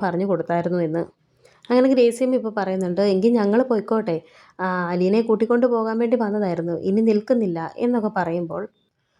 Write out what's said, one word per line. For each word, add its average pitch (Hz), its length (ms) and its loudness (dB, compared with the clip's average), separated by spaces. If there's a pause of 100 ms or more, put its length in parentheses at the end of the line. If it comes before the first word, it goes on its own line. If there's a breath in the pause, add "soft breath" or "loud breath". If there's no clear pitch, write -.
പറഞ്ഞു 180 220 0
കൊടുത്തായിരുന്നു" 170 520 -2
എന്ന്. 165 280 -2 (640 soft breath)
അങ്ങനെ 254 200 4
ഗ്രേസിയമ്മ 254 460 2
ഇപ്പോൾ 220 220 -4
പറയുന്നുണ്ട്, 190 440 -2
"എങ്കിൽ 202 320 2
ഞങ്ങൾ 220 300 2
പോയിക്കോട്ടെ, 220 580 -2 (380 soft breath)
ആ, 180 300 -2
അലീനയെ 185 320 2
കൂട്ടിക്കൊണ്ട് 233 440 2
പോകാൻ 226 340 -2
വേണ്ടി 233 180 0
വന്നതായിരുന്നു, 196 560 -2
ഇനി 190 280 -2
നിൽക്കുന്നില്ല" 208 760 0
എന്നൊക്കെ 240 400 -2
പറയുമ്പോൾ, 170 520 -4 (500)